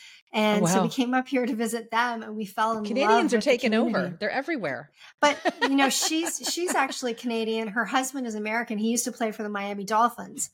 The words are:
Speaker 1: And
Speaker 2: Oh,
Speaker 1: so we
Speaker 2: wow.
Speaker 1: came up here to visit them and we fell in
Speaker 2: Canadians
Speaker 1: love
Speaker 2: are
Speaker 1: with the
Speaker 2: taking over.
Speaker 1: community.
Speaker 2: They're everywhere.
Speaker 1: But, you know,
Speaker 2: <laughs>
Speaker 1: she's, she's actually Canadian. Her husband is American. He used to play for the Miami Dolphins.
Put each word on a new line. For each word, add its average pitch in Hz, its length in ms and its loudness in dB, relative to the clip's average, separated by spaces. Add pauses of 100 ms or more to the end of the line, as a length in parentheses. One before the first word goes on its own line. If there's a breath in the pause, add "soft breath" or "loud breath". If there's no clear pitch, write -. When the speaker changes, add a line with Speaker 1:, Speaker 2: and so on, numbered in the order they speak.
(320 loud breath)
Speaker 1:
And 214 320 4
Speaker 2:
Oh, - 20 6
Speaker 1:
so 185 160 6
we 175 60 2
Speaker 2:
wow. - 40 -6
Speaker 1:
came 247 220 0
up 254 140 0
here 247 180 0
to 269 80 0
visit 226 360 -4
them 233 320 0
and 220 140 -10
we 220 80 -4
fell 220 320 -2
in 214 80 -6
Speaker 2:
Canadians 233 260 2
Speaker 1:
love 233 220 4
Speaker 2:
are 233 60 4
Speaker 1:
with 208 60 0
the 285 60 2
Speaker 2:
taking 240 240 2
over. 233 160 4
Speaker 1:
community. 180 300 -2
Speaker 2:
They're 214 100 -2
everywhere. 202 600 -4 (300 loud breath)
Speaker 1:
But, 294 180 4 (240)
you 277 140 2
know, 277 120 6
Speaker 2:
<laughs> - 0 -
Speaker 1:
she's, 320 640 -2
she's 339 220 -2
actually 262 400 0
Canadian. 226 540 -2
Her 214 180 -2
husband 269 400 -2
is 214 80 -6
American. 220 420 -4
He 220 140 0
used 233 140 0
to 247 80 -6
play 226 180 -2
for 220 140 -8
the 208 40 -6
Miami 202 360 -6
Dolphins. 220 680 0